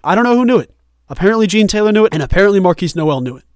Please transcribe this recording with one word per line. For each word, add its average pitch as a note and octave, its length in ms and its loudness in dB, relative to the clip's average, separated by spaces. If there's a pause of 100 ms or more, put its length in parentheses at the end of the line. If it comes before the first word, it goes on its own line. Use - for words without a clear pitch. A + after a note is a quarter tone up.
I E3 120 -2
don't A#3 100 2
know A#3+ 120 2
who B3 100 0
knew B3 100 2
it. - 180 -4 (340)
Apparently G#3+ 380 0
Gene G3+ 220 0
Taylor G#3+ 240 0
knew G#3+ 140 2
it, - 80 -2
and D#3 80 -4
apparently G3 380 2
Marquise F3 360 -2
Noel D#3 240 -2
knew B2+ 160 -8
it. - 80 -20 (120)